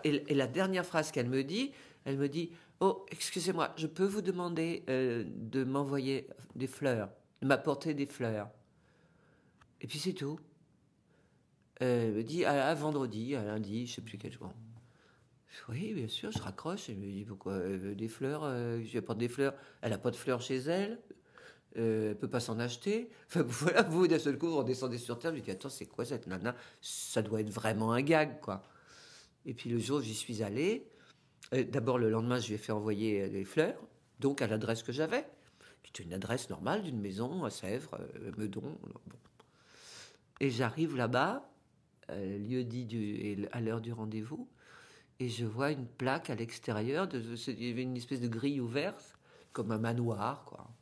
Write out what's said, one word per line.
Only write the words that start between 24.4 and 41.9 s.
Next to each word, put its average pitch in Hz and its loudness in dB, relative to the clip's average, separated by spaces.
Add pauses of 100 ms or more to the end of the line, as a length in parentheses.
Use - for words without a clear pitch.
vous 160 2
redescendez 123 0
sur 120 -4
terre, 165 -2
vous 143 -4
dites, « 107 -8
Attends, 95 -6
c'est 104 -10
quoi - -6
cette 127 -4
nana ? 95 -2 (260)
Ça - -2
doit 107 0
être 107 0
vraiment 110 2
un 123 4
gag, 151 6
quoi. » 95 -6 (840)
Et 127 -6
puis 117 -8
le 117 2
jour, 139 0
j'y 110 -4
suis 110 -4
allée. 151 0 (640)
Euh, 127 4
d'abord, 127 2
le 113 6
lendemain, 117 4
je 107 -2
lui 107 -2
ai 104 -4
fait - -4
envoyer, 104 2
euh, 98 0
des 98 -2
fleurs, 160 2 (400)
donc 139 2
à 120 2
l'adresse 110 0
que 117 -4
j'avais, 160 0 (560)
qui - -20
était - -12
une 85 -6
adresse 110 -2
normale 139 0
d'une 135 -2
maison 117 -2
à 110 0
Sèvres, - -6
euh, - -10
Meudon. 107 -6
Bon. - -16 (1200)
Et 139 4
j'arrive 131 2
là-bas, 127 2 (600)